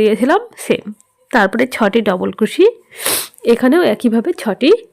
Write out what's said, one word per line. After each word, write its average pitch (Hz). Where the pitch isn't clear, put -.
দিয়েছিলাম 226
সেম, -
তারপরে 226
ছটি 226
ডাবল 190
ক্রোশে 311
এখানেও 254
একইভাবে 226
ছটি 226